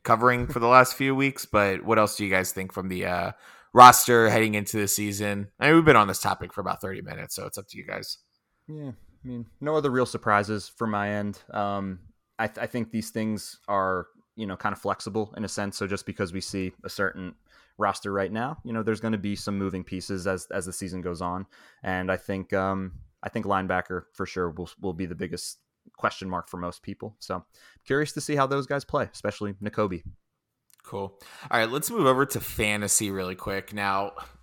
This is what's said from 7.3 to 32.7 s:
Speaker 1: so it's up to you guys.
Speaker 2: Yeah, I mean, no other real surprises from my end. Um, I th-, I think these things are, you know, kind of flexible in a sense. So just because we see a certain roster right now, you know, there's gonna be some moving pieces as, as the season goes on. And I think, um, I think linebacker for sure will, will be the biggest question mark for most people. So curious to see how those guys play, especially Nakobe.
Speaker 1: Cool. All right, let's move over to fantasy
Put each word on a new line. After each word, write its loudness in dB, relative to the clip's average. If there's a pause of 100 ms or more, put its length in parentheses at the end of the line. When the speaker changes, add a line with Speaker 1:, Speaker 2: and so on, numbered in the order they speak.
Speaker 1:
so -10
it's -12
up -12
to -18
you -16
guys. -10 (500)
Speaker 2:
Yeah, -14
I -20
mean, -10 (160)
no -2
other 2
real 2
surprises 0
from -6
my -2
end. -6 (120)
Um, -4 (380)
I -2
th-, -12
I -6
think -6
these -6
things -6 (100)
are, 0 (280)
you -8
know, -8
kind -4
of -12
flexible -4
in -6
a -6
sense. -6
So -4
just -6
because -6
we -6
see -6 (100)
a -14
certain -6 (440)
roster -2
right -2
now, -6
you -10
know, -2
there's -2
gonna -2
be -4
some -6
moving -4
pieces -8
as, -4
as -6
the -10
season -8
goes -8
on. -6 (360)
And -4
I 0
think, -8
um, -2 (320)
I -8
think -6
linebacker -2 (100)
for -8
sure -4
will, -10 (100)
will -6
be -6
the -10
biggest -10 (400)
question -4
mark -8
for -14
most -10
people. -14
So -10 (400)
curious -2
to -8
see -4
how 2
those -2
guys -6
play, -4
especially -8
Nakobe. -4 (800)
Speaker 1:
Cool. -12 (300)
All 2
right, 0
let's -4
move 2
over 4
to -4
fantasy -2